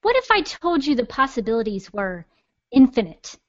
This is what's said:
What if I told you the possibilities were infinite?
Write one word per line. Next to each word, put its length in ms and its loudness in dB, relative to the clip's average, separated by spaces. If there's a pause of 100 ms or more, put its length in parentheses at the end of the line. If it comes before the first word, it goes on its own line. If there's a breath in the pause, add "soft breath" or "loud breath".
What 140 0
if 140 -2
I 120 4
told 440 -4
you 80 0
the 120 -2
possibilities 840 -4
were 340 -8 (440)
infinite? 680 2 (100)